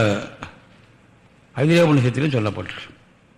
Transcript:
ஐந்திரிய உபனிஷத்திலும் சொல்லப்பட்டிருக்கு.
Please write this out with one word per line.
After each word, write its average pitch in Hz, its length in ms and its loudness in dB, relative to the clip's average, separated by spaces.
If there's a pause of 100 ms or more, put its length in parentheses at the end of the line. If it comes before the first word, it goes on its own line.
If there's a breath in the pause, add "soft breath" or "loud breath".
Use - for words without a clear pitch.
(1600)
ஐந்திரிய 165 320 4
உபனிஷத்திலும் 131 500 0
சொல்லப்பட்டிருக்கு. 98 580 -8 (420)